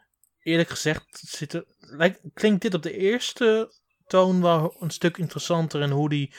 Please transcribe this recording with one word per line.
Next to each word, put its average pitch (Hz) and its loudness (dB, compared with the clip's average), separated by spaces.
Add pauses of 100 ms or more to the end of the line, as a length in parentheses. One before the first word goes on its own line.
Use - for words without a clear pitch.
(420)
Eerlijk 170 0
gezegd - -4
zit - -12
er, 165 -6 (140)
lijkt, 165 0 (140)
klinkt 214 2
dit 220 -2
op 160 -2
de - -8
eerste 220 0 (340)
toon 185 4
wel 170 2
een 165 -6
stuk 170 -2
interessanter 160 -2
in 143 0
hoe 147 0
die 147 -2